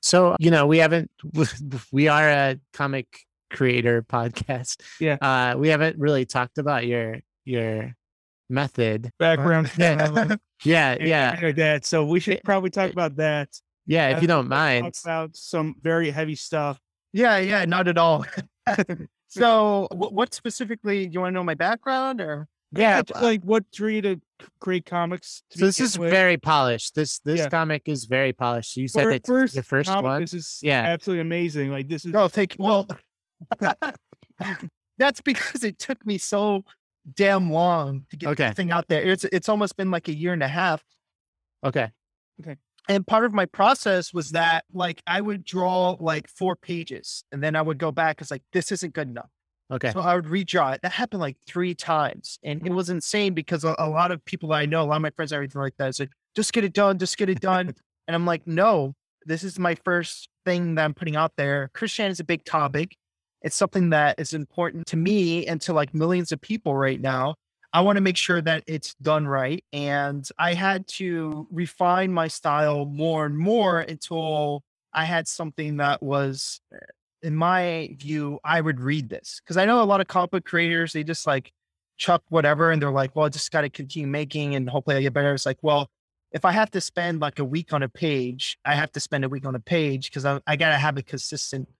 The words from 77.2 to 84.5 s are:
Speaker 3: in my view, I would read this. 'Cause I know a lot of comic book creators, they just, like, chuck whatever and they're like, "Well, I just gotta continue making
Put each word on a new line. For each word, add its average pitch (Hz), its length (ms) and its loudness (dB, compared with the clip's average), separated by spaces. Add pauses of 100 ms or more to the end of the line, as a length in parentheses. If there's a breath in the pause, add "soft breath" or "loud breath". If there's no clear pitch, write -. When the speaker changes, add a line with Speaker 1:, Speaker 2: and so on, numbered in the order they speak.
Speaker 3:
in 156 140 -4
my 170 640 0
view, 147 440 -6
I 165 160 2
would 151 220 -2
read 135 280 -2
this. - 360 -14
'Cause 165 100 -6
I 185 100 4
know 233 180 4
a - 20 4
lot 196 160 4
of 180 60 -2
comic 180 240 -2
book 185 140 -2
creators, 165 480 0
they 151 100 -4
just, 160 240 -4
like, 135 260 -2 (440)
chuck - 320 2
whatever 160 420 4
and 156 100 2
they're 143 80 0
like, 135 260 0
"Well, 151 120 2
I - 20 0
just - 220 -8
gotta 147 180 0
continue 139 380 -8
making 147 480 -4